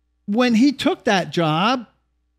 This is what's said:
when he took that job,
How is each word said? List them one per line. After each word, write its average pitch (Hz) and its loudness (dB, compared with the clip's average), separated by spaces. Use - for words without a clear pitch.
when 233 0
he 262 4
took - -4
that 180 0
job, 175 -2